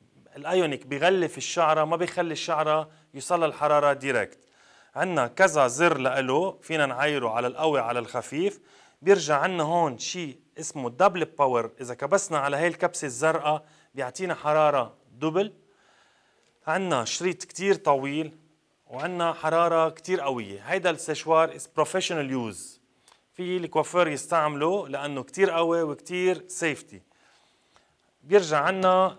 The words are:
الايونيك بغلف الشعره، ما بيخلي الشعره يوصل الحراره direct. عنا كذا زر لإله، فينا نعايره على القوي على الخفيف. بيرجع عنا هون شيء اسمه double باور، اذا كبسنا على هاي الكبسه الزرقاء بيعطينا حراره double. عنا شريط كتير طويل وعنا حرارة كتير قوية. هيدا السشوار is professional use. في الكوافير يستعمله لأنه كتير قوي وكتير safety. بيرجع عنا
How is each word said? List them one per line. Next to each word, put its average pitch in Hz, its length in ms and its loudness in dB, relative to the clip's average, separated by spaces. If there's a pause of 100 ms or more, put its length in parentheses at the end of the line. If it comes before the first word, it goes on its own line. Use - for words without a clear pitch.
(360)
الايونيك 151 500 -2
بغلف 156 520 0
الشعره، 156 460 2
ما 156 120 0
بيخلي 170 380 -2
الشعره 156 560 -2 (240)
يوصل 165 300 -2
الحراره 147 500 2
direct. 127 460 -2 (560)
عنا 151 320 0
كذا 151 400 4
زر 151 300 2
لإله، 131 640 0
فينا 156 240 0
نعايره 131 440 0
على 120 180 -2
القوي 151 320 0
على 120 200 -2
الخفيف. 135 600 -6 (420)
بيرجع 156 360 4
عنا 170 260 0
هون 156 340 0
شيء 156 420 -10 (200)
اسمه 143 300 -8
double 170 360 2
باور، 123 460 0 (100)
اذا 123 120 -10
كبسنا 156 460 0
على 139 180 0
هاي 165 100 2
الكبسه 165 380 -2
الزرقاء 151 600 0 (300)
بيعطينا 135 400 -6
حراره 147 640 2 (140)
double. 160 420 -2 (1120)
عنا 160 380 0
شريط 175 380 -4
كتير 190 320 0
طويل 147 640 -2 (500)
وعنا 170 460 -4
حرارة 165 560 2
كتير 175 320 -4
قوية. 113 400 -6
هيدا 175 280 0
السشوار 160 720 0
is - 20 -12
professional 143 920 -2
use. - 280 -18 (520)
في 180 240 -6
الكوافير 170 500 2
يستعمله 151 800 0
لأنه 139 360 -6
كتير 185 260 0
قوي 170 340 2
وكتير 180 640 -2
safety. 151 540 -6 (1200)
بيرجع 156 360 4
عنا 185 600 2